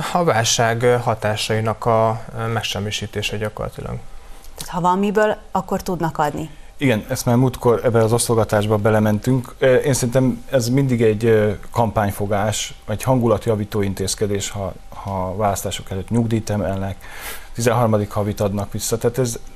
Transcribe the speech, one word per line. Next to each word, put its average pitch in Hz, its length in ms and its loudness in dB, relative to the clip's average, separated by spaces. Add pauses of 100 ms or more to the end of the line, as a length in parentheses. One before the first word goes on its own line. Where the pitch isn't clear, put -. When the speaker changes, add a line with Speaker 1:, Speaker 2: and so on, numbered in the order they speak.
(120)
Speaker 1:
a 175 120 2
válság, 117 580 2
ö, 123 140 6
hatásainak 110 880 0
a, 113 340 4 (180)
ö, 113 80 -4
megsemmisítése 104 920 -4
gyakorlatilag. - 640 -6 (560)
Speaker 2:
Tehát - 200 -10
ha 180 60 -4
van 180 180 2
miből, 214 380 2 (140)
akkor 190 320 -2
tudnak 165 360 -4
adni. 151 320 -2 (260)
Speaker 3:
Igen, 117 320 2
ezt 131 160 -4
már 120 120 4
múltkor 123 480 2
ebbe 117 140 4
az 110 140 4
osztogatásba 107 640 2
belementünk. 107 840 2
Ö, 131 160 6
én 127 200 4
szerintem 127 560 0
ez 123 180 2
mindig 127 340 2
egy, 110 220 4
ö, 107 280 4 (180)
kampányfogás, 104 1040 0 (140)
egy 107 140 -4
hangulatjavító 110 800 2
intézkedés, 98 680 -2
ha, 98 220 -6 (160)
ha 92 480 -6
választások 98 540 -2
előtt 95 200 -6
nyugdíjt 113 400 0
emelnek, 98 460 -4 (580)
tizenharmadik 113 560 2
havit 104 300 -2
adnak 101 320 -2
vissza. 110 260 -2
Tehát 120 200 -2
ez 117 200 0 (180)